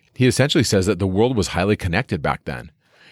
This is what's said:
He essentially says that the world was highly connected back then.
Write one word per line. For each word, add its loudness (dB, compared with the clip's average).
He 2
essentially 2
says 2
that 0
the 0
world 0
was 0
highly 0
connected -4
back -4
then. -12